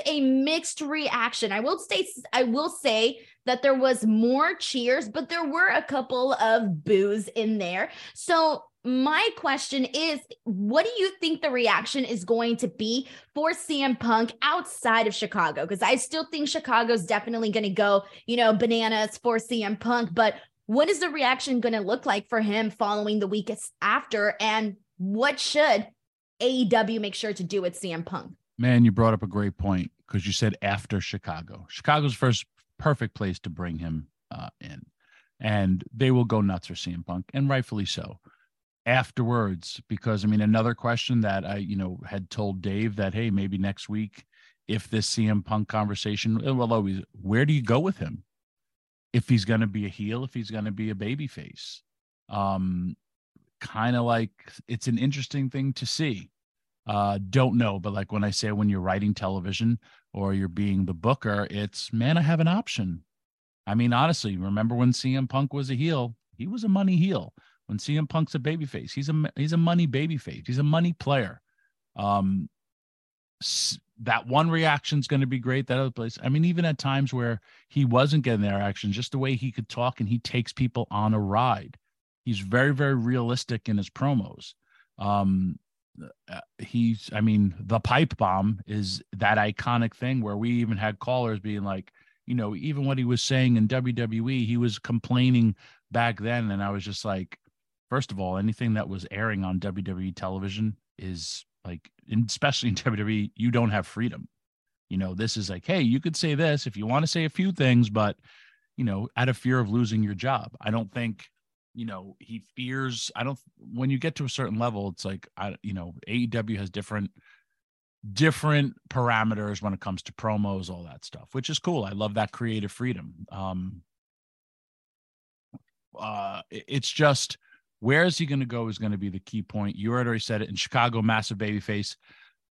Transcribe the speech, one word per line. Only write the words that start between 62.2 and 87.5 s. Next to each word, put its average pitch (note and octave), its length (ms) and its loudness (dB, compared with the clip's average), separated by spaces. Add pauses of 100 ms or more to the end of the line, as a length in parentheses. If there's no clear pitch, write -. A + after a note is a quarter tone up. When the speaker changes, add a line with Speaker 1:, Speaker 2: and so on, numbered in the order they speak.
Speaker 2:
have D#3+ 200 2
an E3 80 4
option." G#2 560 -2 (640)
I G2+ 80 -2
mean, A#2+ 200 4
honestly, B2 420 2
remember G#2 380 -2
when B2 180 6
C C3 220 -2
M C3+ 120 0
Punk C3+ 280 -2
was C#3 160 -4
a C3 40 -2
heel? C3 400 0 (220)
He C3+ 100 -8
was A3 160 -6
a A3 60 0
money F#3+ 280 4
heel. D#3 360 2 (320)
When G#2+ 140 -4
C D3 180 -2
M D#3 100 0
Punk's D#3+ 280 0
a D#3 40 -2
babyface, D3+ 540 -4
he's C#3 160 -6
a, D#3 260 0
he's D3+ 200 -2
a - 20 2
money E3+ 300 4
babyface. C#3 600 -4
He's B2+ 120 -2
a C#3+ 40 2
money E3 300 4
player. C3 480 0 (560)
Um, G2 540 2 (920)
s-, - 360 -4 (220)
that A2+ 260 0
one D3+ 240 4
reaction's D3+ 560 2
gonna C3+ 200 2
be C3 120 -2
great. B2+ 300 -2
That B2+ 100 0
other C3+ 120 0
place, A2+ 320 -8
I B2 60 -2
mean, D3+ 160 4
even F3 220 2
at D3+ 100 0
times C3+ 380 0
where A#2 260 -2 (280)
he C#3 180 2
wasn't C3+ 380 6
getting A2+ 180 2
their G2+ 160 0
reaction, G2+ 340 -2
just A#2 200 -6
the C#3 60 -2
way C3 180 0
he B2+ 160 -4
could - 180 -8
talk B2 300 -2
and G#2+ 100 -2
he A#2+ 80 2
takes - 340 -2
people B2 380 -2
on G#2+ 240 2
a G#2+ 60 2
ride, G#2 580 0 (460)
he's G#2+ 160 -2
very, B2 320 2
very C#3 220 2
realistic A#2+ 720 0
in G#2+ 80 2
his G2 140 -2
promos. - 640 -2 (440)
Um, G2 600 2 (720)
uh, - 100 -12 (180)
he's, A2+ 540 -2
I G#2+ 80 -2
mean, G#2 400 4